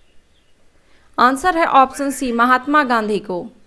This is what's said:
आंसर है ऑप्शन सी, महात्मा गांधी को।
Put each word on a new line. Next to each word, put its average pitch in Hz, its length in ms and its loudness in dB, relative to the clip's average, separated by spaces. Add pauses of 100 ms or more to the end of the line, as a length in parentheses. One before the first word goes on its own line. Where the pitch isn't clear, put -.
(1200)
आंसर 269 400 2
है 330 80 2
ऑप्शन 269 440 2
सी, 262 220 -6
महात्मा 254 520 2
गांधी 220 340 -2
को। 180 280 -8 (200)